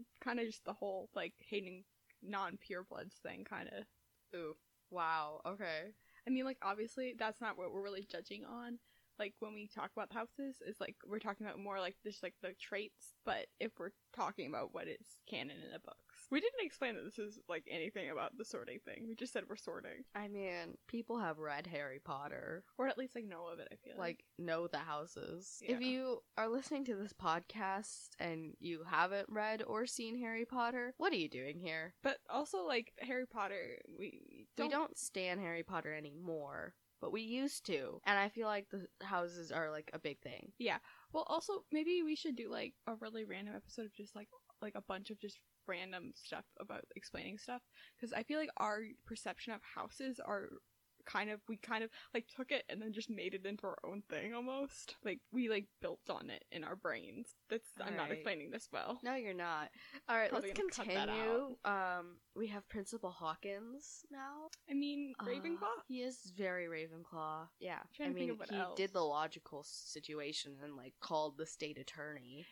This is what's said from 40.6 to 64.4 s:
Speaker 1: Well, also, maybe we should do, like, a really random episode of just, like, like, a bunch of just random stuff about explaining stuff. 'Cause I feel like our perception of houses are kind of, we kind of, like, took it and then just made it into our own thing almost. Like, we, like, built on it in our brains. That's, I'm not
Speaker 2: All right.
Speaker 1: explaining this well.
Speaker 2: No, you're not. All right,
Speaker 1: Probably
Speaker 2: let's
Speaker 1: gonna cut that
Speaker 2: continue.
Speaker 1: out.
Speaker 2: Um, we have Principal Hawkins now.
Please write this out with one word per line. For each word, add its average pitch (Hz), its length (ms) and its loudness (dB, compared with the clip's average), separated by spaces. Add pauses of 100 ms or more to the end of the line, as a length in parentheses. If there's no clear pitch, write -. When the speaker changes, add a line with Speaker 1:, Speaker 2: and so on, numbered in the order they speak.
Speaker 1:
Well, 311 120 4
also, 359 460 2
maybe 330 320 6
we 311 140 4
should 294 200 2
do, 233 120 -4
like, 220 260 -2 (120)
a 226 80 -2
really 220 300 -4
random 202 300 -4
episode 214 320 -6
of 202 80 -10
just, 208 220 -10
like, 208 120 -8 (340)
like, 208 120 -4
a 208 60 -2
bunch 196 300 -2
of 214 80 -6
just 202 200 -6 (280)
random 180 480 -2
stuff - 300 -6 (140)
about - 260 -6 (120)
explaining 185 420 -4
stuff. 247 240 -6 (380)
'Cause 233 120 -2
I 226 100 2
feel 294 160 2
like 311 180 2
our 214 280 4 (200)
perception 220 480 -4
of 220 100 -6
houses - 580 -4
are 196 300 0 (560)
kind 208 220 2
of, 214 200 -4
we 220 100 -2
kind 226 260 2
of, 226 60 -2 (240)
like, 233 140 2
took - 220 -6
it 277 200 4
and 180 100 -2
then 220 100 -2
just 214 200 -2
made 190 240 0
it 190 100 -4
into 202 220 -2
our - 180 0
own 202 240 -2
thing 190 240 -2
almost. 262 720 -2
Like, - 160 0 (120)
we, 240 180 6
like, 208 180 4 (140)
built - 260 -2
on 156 220 -2
it - 200 -6
in 156 140 -4
our 190 120 -2
brains. 117 600 -2 (140)
That's, 226 180 0 (100)
I'm 208 160 0
not 160 100 2
Speaker 2:
All 143 40 0
right. - 40 0
Speaker 1:
explaining 160 380 0
this 226 220 -6
well. - 300 0
Speaker 2:
No, 247 120 2
you're 220 200 0
not. 170 360 0 (380)
All 233 80 6
right, 220 140 8
Speaker 1:
Probably 262 180 4
Speaker 2:
let's 392 100 2
Speaker 1:
gonna 381 140 4
cut 220 220 0
that 190 140 6
Speaker 2:
continue. 226 540 4
Speaker 1:
out. 185 380 4
Speaker 2:
Um, 175 200 -10 (140)
we 220 120 2
have 202 240 -4
Principal 202 400 -2
Hawkins 202 1000 -4
now. 285 380 -8 (180)